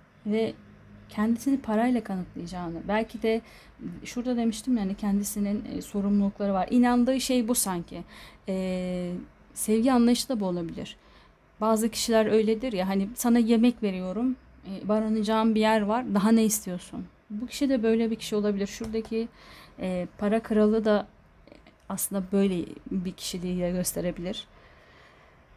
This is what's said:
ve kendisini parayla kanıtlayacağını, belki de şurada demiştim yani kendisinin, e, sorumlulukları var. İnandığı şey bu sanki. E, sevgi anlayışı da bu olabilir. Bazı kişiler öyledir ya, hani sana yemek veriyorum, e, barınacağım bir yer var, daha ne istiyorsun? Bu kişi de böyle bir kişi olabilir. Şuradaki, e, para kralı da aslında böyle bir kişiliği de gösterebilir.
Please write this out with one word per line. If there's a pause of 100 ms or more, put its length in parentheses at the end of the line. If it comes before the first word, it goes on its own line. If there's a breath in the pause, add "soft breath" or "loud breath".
(260)
ve (560)
kendisini
parayla
kanıtlayacağını,
belki
de (600 loud breath)
şurada
demiştim
yani
kendisinin,
e,
sorumlulukları
var.
İnandığı
şey
bu
sanki. (440 loud breath)
E, (420)
sevgi
anlayışı
da
bu
olabilir. (640 soft breath)
Bazı
kişiler
öyledir
ya,
hani
sana
yemek
veriyorum, (320)
e,
barınacağım
bir
yer
var,
daha
ne
istiyorsun? (240)
Bu
kişi
de
böyle
bir
kişi
olabilir.
Şuradaki, (520 loud breath)
e, (100)
para
kralı
da (840)
aslında
böyle (260)
bir
kişiliği
de
gösterebilir. (1080 soft breath)